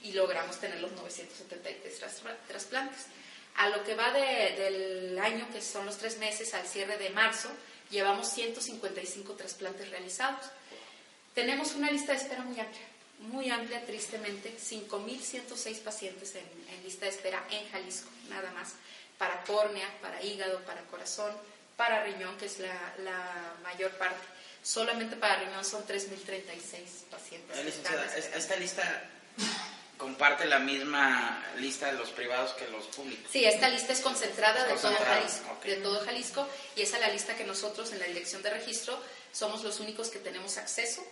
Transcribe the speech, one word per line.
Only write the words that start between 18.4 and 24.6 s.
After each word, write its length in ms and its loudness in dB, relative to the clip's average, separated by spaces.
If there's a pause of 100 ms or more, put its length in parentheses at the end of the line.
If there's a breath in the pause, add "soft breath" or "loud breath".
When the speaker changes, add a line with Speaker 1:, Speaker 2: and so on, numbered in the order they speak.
Speaker 1:
más, 220 -10 (440 loud breath)
para 260 0
córnea, 460 4 (140)
para 180 -6
hígado, 440 -2
para 180 -8
corazón, 520 -4 (400 loud breath)
para 280 4
riñón, 340 -4
que 80 -6
es 140 -6
la, 400 -6
la 640 -6
mayor 340 0
parte. 240 0 (400 loud breath)